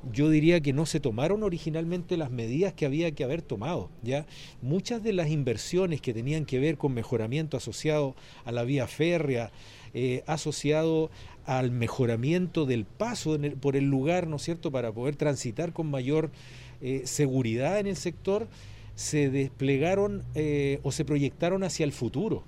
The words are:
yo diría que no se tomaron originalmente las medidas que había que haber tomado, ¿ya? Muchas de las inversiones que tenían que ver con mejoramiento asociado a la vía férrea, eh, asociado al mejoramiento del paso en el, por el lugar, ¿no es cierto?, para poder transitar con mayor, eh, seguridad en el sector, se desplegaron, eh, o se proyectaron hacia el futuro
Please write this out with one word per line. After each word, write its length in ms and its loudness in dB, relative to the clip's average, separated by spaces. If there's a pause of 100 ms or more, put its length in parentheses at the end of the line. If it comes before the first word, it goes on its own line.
(120)
yo 160 4
diría 320 6
que 120 2
no 140 2
se 140 0
tomaron 420 2
originalmente 760 -2
las 140 -2
medidas 440 0
que 120 0
había 260 0
que 120 -2
haber 180 -2
tomado, 480 -4 (140)
¿ya? 220 0 (360)
Muchas 400 0
de 120 2
las 160 4
inversiones 720 2
que 140 -2
tenían 300 0
que 160 0
ver 160 2
con 180 0
mejoramiento 600 -2
asociado 580 0 (300)
a 80 -6
la 100 0
vía 240 2
férrea, 640 0 (440)
eh, 320 0
asociado 840 0 (340)
al 280 0
mejoramiento 920 2
del 180 2
paso 500 -2
en 120 0
el, 100 -2
por 180 0
el 120 4
lugar, 420 2
¿no 80 -4
es 60 -6
cierto?, 280 -4
para 220 0
poder 240 -2
transitar 560 0
con 180 -2
mayor, 400 0 (500)
eh, 240 -2
seguridad 760 2
en 80 0
el 80 -2
sector, 500 -2 (500)
se 320 2
desplegaron, 920 2 (140)
eh, 480 2
o 80 0
se 120 -2
proyectaron 600 2
hacia 180 -2
el 80 2
futuro 580 -2